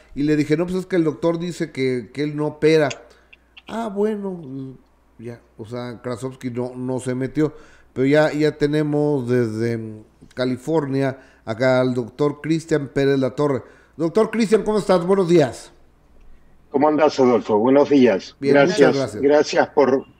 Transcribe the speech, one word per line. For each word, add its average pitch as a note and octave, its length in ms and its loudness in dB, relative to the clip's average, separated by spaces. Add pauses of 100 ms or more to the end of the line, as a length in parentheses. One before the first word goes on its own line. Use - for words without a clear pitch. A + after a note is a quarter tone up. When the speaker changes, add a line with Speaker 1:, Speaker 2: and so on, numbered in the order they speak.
(140)
Speaker 1:
Y C#3 100 -4
le D3+ 120 2
dije, D3 220 0
"No, F3 80 -2
pues F3+ 120 -6
es F3+ 80 -6
que F#3 100 -4
el E3+ 80 2
doctor E3 340 -2
dice E3+ 340 -8
que, B2+ 400 -4
que C#3 100 -6
él D3+ 140 -6
no D3 120 -2
opera". D3+ 420 2 (760)
"Ah, A3+ 220 -8
bueno", F#3 880 -6 (420)
ya, A#2 220 -16 (160)
o A2+ 80 -16
sea, B2 380 -12
Krasovsky B2+ 480 -8
no, B2 260 -6
no B2+ 240 -6
se B2+ 140 -4
metió. C#3 400 -4 (380)
Pero C3 140 -2
ya, D3+ 260 2
ya D3+ 240 0
tenemos D3 720 0
desde, A#2 480 -2
mm, G#2+ 280 -14 (300)
California C3+ 840 -2 (260)
acá B2+ 360 0
al C3 140 0
doctor C#3+ 460 -4
Cristian D3+ 480 -2
Pérez C#3 300 0
Latorre. C3+ 440 -2 (340)
Doctor E3+ 340 0
Cristian, G#3+ 320 0
¿cómo G#3+ 160 -2
estás? F3+ 280 0
Buenos F#3+ 220 2
días. D#3+ 440 2 (1000)
Speaker 2:
¿Cómo C#3+ 180 2
andás, D3+ 320 2
Adolfo? A#2 380 2
Buenos C3+ 320 4
días. A#2 500 2
Speaker 1:
Bien, C#3+ 140 2
muchas C#3+ 240 4
Speaker 2:
Gracias, - 180 4
Speaker 1:
gracias. A#2+ 260 -6
Speaker 2:
gracias D3 460 2
por, C3+ 380 2 (140)